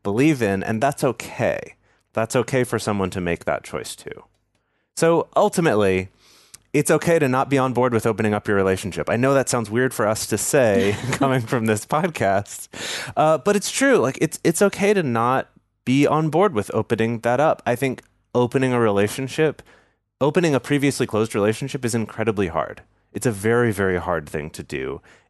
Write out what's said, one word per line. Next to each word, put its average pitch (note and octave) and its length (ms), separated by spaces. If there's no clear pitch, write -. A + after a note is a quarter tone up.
believe B2 400
in, G2 200
and A2 200
that's C#3 220
okay. - 720
That's A2+ 240
okay B2+ 280
for A#2 140
someone G2+ 320
to F#2 120
make E2+ 240
that - 180
choice - 320
too. - 280
So E3 400
ultimately, G#2+ 720
it's D3 180
okay E3 280
to D3 100
not B2+ 200
be C#3 100
on C3 140
board B2 200
with A2 140
opening G#2+ 280
up G#2 140
your G#2 80
relationship. F#2+ 520
I G2+ 80
know C3+ 180
that C3 140
sounds A2+ 220
weird B2 240
for A2 140
us A2 180
to A2+ 120
say G2+ 640
<laughs> B2+ 80
coming C3 300
from A#2 240
this G#2+ 200
podcast, A2+ 840
uh, D#3 220
but G3+ 180
it's G3+ 140
true. C4 280
Like, B2+ 220
it's, - 220
it's - 200
okay G3+ 300
to G3 100
not A#2+ 480
be C3 220
on D#3 240
board E3+ 240
with G#2 200
opening A2+ 460
that A#2+ 200
up. D#3 240
I A#2+ 120
think C3 260
opening B2+ 380
a B2 80
relationship, A#2+ 840
opening D3+ 340
a B2 60
previously C#3 460
closed A2 280
relationship A#2 500
is A2+ 100
incredibly G#2+ 540
hard. D#2+ 340
It's G2+ 140
a B2 40
very, A2+ 420
very F#2 280
hard E2 280
thing D#2 220
to - 140
do. C2+ 360